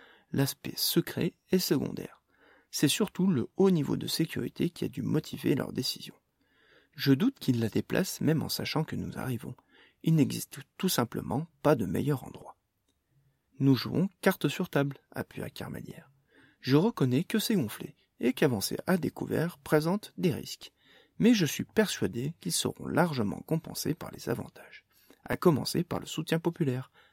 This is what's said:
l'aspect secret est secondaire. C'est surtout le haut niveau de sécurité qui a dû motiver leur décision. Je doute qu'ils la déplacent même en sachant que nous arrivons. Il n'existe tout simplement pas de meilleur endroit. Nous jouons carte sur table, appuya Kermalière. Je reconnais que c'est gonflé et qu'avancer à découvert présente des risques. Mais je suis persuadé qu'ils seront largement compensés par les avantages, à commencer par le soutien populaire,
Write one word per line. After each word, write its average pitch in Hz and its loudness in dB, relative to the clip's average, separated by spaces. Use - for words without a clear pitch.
l'aspect 127 -2
secret - 0
est 190 4
secondaire. - -2
C'est - 2
surtout 180 0
le 151 2
haut 196 6
niveau 147 2
de - -6
sécurité 156 -2
qui - -6
a - -2
dû - -6
motiver 120 -2
leur - -4
décision. - -6
Je 139 2
doute 175 2
qu'ils 120 0
la 113 0
déplacent - -2
même 131 2
en 110 -6
sachant - -4
que - -8
nous 90 -6
arrivons. 127 -6
Il 160 4
n'existe 123 2
tout 190 -2
simplement 123 -2
pas 147 6
de 98 0
meilleur 123 -2
endroit. - -16
Nous 139 6
jouons 135 0
carte - 2
sur 175 -4
table, 139 0
appuya - -8
Kermalière. - -12
Je 131 4
reconnais 151 4
que - -2
c'est - 0
gonflé - -4
et 254 0
qu'avancer - 0
à 185 2
découvert - -2
présente 165 0
des 175 2
risques. - -10
Mais 240 6
je 185 4
suis - -4
persuadé 135 0
qu'ils 170 -4
seront - -4
largement 131 0
compensés - -4
par - -8
les - -10
avantages, - -8
à 123 -4
commencer - 2
par - -4
le - -12
soutien 165 -2
populaire, 139 -2